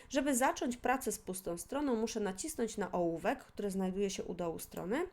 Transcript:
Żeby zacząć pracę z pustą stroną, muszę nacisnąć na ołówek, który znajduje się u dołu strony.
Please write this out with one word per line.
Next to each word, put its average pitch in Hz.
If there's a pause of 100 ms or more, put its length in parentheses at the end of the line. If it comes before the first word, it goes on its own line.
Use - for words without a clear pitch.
Żeby 277
zacząć 262
pracę 254
z 190
pustą 185
stroną, 269
muszę 226
nacisnąć 214
na 196
ołówek, 180
który 202
znajduje 190
się 220
u -
dołu 175
strony. 226